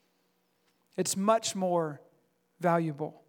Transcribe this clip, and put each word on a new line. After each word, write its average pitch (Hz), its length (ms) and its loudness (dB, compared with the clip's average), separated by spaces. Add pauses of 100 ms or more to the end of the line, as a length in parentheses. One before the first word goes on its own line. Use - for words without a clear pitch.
(960)
It's - 180 -2
much 220 400 2
more 170 460 -2 (580)
valuable. 165 680 0